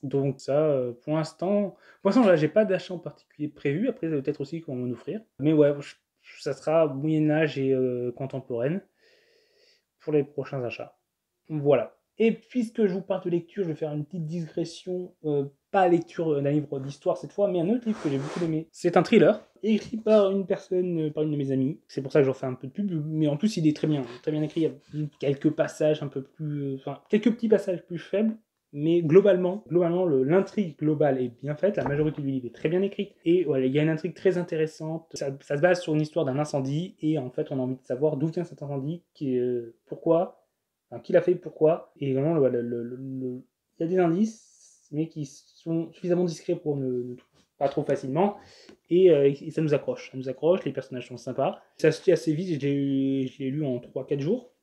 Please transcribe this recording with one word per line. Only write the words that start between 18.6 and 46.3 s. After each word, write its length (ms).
C'est 260
un 40
thriller, 400
écrit 340
par 340
une 160
personne, 600
euh, 40
par 120
une 80
de 60
mes 140
amies. 380
C'est 140
pour 100
ça 80
que 60
j'en 80
fais 100
un 80
peu 140
de 60
pub, 200
mais 200
en 120
plus 180
il 100
est 80
très 120
bien, 160
très 100
bien 100
écrit. 180
Il 80
y 40
a 40
quelques 320
passages 520
un 60
peu 140
plus, 400
euh, 140
enfin, 320
quelques 240
petits 160
passages 380
plus 120
faibles, 380
mais 300
globalement, 680
globalement, 360
le, 180
l'intrigue 560
globale 420
est 120
bien 140
faite, 200
la 120
majorité 340
du 80
livre 160
est 80
très 140
bien 140
écrite, 420
et 180
voilà, 240
il 60
y 80
a 20
une 60
intrigue 260
très 240
intéressante. 760
Ça, 260
ça 160
se 40
base 220
sur 100
une 80
histoire 240
d'un 140
incendie, 600
et 180
en 120
fait, 200
on 80
a 40
envie 120
de 80
savoir 340
d'où 120
vient 160
cet 180
incendie, 400
qui, 240
euh, 380
pourquoi, 600
enfin, 120
qui 120
l'a 80
fait, 140
pourquoi, 640
et 140
vraiment, 220
le, 140
le, 140
le, 220
le, 120
le, 480
il 40
y 40
a 20
des 100
indices, 960
mais 160
qui 180
sont 640
suffisamment 340
discrets 300